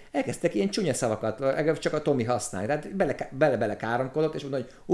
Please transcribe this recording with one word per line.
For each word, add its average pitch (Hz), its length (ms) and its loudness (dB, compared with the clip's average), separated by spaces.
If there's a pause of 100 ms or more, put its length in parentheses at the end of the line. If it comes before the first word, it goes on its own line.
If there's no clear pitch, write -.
(120)
elkezdtek 175 440 0
ilyen 196 140 2
csúnya 180 240 0
szavakat, 110 460 0
legalább 147 400 2
csak 165 140 0
a 151 80 0
Tomi 135 220 2
használni. 110 440 0
Tehát 151 280 -2
bele-, 156 420 0
bele-bele 117 380 2
káromkodott, 131 600 0
és 143 60 -6
mondta, 139 180 -4
hogy 123 120 -8 (220)